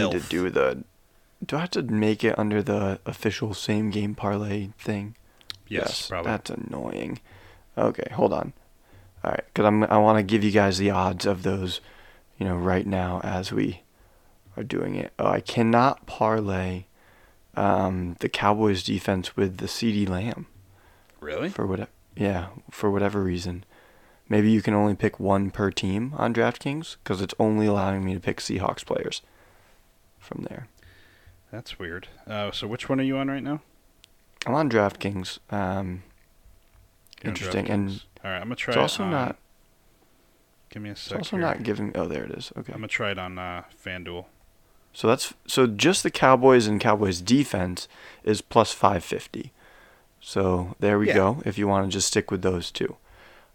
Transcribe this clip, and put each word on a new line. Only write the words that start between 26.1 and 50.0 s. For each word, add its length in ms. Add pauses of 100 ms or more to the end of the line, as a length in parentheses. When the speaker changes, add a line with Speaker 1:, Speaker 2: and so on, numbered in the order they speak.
Speaker 1:
on 160
DraftKings, 720
'cause 180
it's 180
only 280
allowing 360
me 100
to 60
pick 200
Seahawks 460
players 360 (960)
from 300
there. 180 (840)
Speaker 2:
That's 260
weird. 300 (200)
Uh, 240
so 160
which 220
one 100
are 40
you 140
on 120
right 140
now? 180 (840)
Speaker 1:
I'm 100
on 140
DraftKings. 720 (120)
Um, 520 (1200)
Speaker 2:
You're 100
on 40
Speaker 1:
interesting, 340
and 200
Speaker 2:
DraftKings. 140 (220)
All 60
right, 60
I'm 60
gonna 120
try 180
Speaker 1:
it's 80
also 220
Speaker 2:
on 80
Speaker 1:
not, 240 (1300)
Speaker 2:
give 120
me 80
a 40
Speaker 1:
it's 80
Speaker 2:
sec 180
Speaker 1:
also 160
Speaker 2:
here. 100
Speaker 1:
not 180
giving, 320
oh, 120
there 160
it 80
is. 260
Okay. 160
Speaker 2:
I'm 60
gonna 80
try 240
it 80
on, 180
uh, 260 (220)
FanDuel. 400 (680)
Speaker 1:
So 140
that's, 260 (120)
so 220
just 360
the 80
Cowboys 560
and 120
Cowboys 420
defense 640 (360)
is 180
plus 320
five 300
fifty. 480 (720)